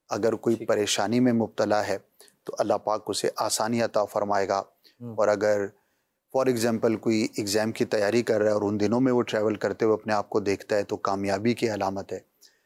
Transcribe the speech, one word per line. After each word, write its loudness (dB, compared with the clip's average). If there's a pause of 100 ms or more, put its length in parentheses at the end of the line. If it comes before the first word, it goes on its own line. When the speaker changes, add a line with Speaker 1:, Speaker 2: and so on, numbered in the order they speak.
Speaker 1:
اگر 0
کوئی 0
Speaker 2:
ٹھیک۔ -10
Speaker 1:
پریشانی 0
میں 4
مبتلا 0
ہے -2 (460)
تو -10
اللہ 0
پاک -4
اسے -2
آسانی -2
عطا 0
فرمائے -2
گا۔ 0 (320)
Speaker 2:
ہوں۔ -14
Speaker 1:
اور 2
اگر 2 (680)
for 4
example 0
کوئی 0
ایگزام 0
کی -2
تیاری 0
کر 0
رہا 4
ہے 4
اور 2
ان 0
دنوں 2
میں 4
وہ 2
ٹریول 0
کرتے -2
ہوئے 6
اپنے -4
آپ -2
کو 0
دیکھتا -2
ہے 2
تو -4
کامیابی -2
کی -2
علامت -4
ہے۔ -8 (480)